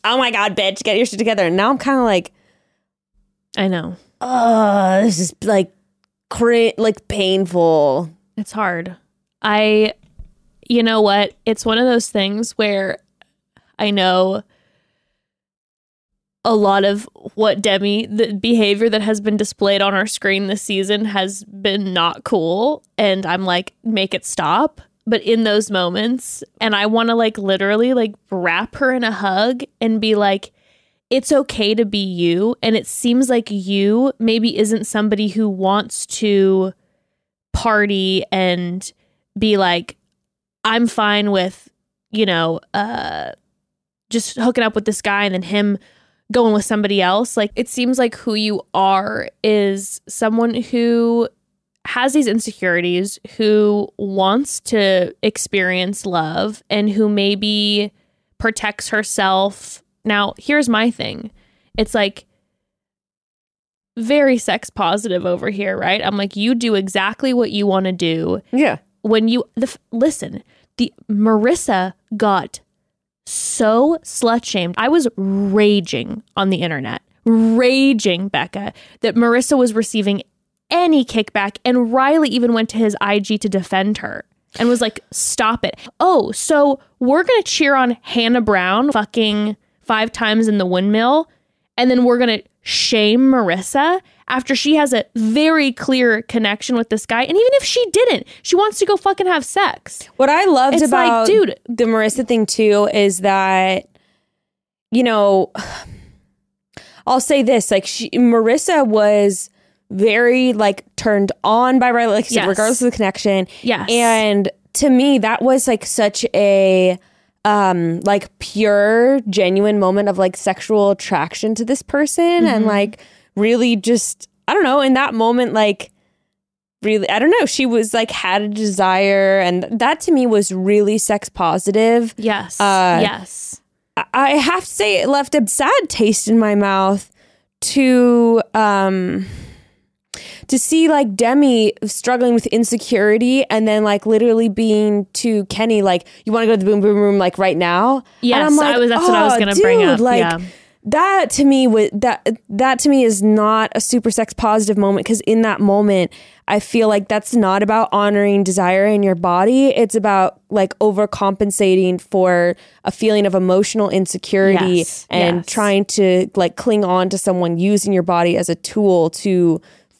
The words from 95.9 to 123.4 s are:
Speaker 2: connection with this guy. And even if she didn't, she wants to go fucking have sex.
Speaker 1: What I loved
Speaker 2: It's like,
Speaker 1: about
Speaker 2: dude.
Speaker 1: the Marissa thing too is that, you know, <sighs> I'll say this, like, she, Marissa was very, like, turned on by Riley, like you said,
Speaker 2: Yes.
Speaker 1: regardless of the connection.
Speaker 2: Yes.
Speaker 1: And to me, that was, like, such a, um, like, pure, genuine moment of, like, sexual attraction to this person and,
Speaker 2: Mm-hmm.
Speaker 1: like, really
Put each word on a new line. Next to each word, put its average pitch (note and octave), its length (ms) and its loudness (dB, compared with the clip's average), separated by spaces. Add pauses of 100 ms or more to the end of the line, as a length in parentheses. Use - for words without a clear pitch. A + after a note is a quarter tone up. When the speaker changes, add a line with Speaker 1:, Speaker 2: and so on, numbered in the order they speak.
Speaker 2:
connection G#3+ 540 -2
with A#3 140 -2
this G#3+ 160 -4
guy. A#3 160 -2
And C4+ 100 -4
even A4+ 220 4
if C5+ 100 0
she B4 260 -2
didn't, A4 360 2 (160)
she - 120 -2
wants G#4 240 2
to G4 80 0
go G4+ 100 2
fucking G4 300 -2
have D#4+ 200 0
sex. - 640 -4 (100)
Speaker 1:
What C4+ 100 4
I E4 160 2
loved C#4 300 4
Speaker 2:
It's D#4 180 2
like, - 160 4
Speaker 1:
about A3+ 180 2
Speaker 2:
dude. F#4+ 320 2 (100)
Speaker 1:
the A#3+ 180 -2
Marissa A3 420 0
thing A3+ 180 2
too G#3 460 2
is G3+ 280 2
that, F#3+ 680 0 (1040)
you A#3+ 100 2
know, G3+ 540 2
<sighs> - 1500 -20
I'll C4 140 0
say C#4 220 2
this, A3+ 280 0
like, G3 160 0
she, - 240 -10
Marissa A#3+ 760 2
was G#3 640 2 (400)
very, A#3+ 640 2
like, G#3 320 0 (120)
turned G3+ 360 0 (100)
on B3 360 2
by B3 120 2
Riley, A#3 220 0
like A3+ 180 0
you A#3+ 60 -2
said, G#3+ 60 0
Speaker 2:
Yes. F3+ 60 -2
Speaker 1:
regardless G#3+ 340 0
of B3 80 2
the - 60 -4
connection. F#3+ 520 -2 (140)
Speaker 2:
Yes. G#3 280 -4
Speaker 1:
And A3 580 2 (260)
to C#4+ 160 2
me, C4 280 4
that A3 240 -2
was, C4 240 2
like, A3+ 180 0
such G#3 400 -2 (100)
a, F#3+ 640 4 (460)
um, F3+ 560 2
like, - 380 -2
pure, A3 880 2
genuine G3 520 2
moment G3+ 280 2
of, F#3 100 0
like, F#3 180 0
sexual G3+ 540 0
attraction G3 640 -4
to A3+ 80 -4
this B3+ 180 -2
person E4+ 640 0
and, A#3 180 2
Speaker 2:
Mm-hmm. - 40 0
Speaker 1:
like, G#3 320 -2 (340)
really A#3 420 2